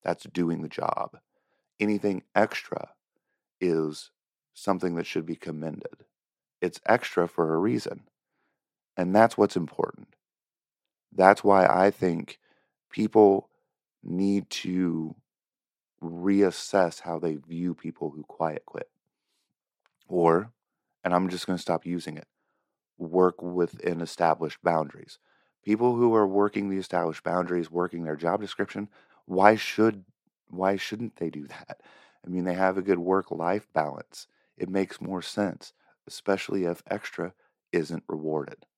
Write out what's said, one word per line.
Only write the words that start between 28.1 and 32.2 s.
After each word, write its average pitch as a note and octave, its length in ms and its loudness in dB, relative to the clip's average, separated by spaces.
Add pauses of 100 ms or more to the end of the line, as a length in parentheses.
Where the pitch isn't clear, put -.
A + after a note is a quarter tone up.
job E2+ 260 -2
description, G2+ 480 -8 (360)
why G2 300 6
should, G#2+ 500 0 (440)
why F#2 260 -2
shouldn't G#2+ 400 -8
they E2 140 -6
do D2+ 180 -14
that? - 340 -18 (440)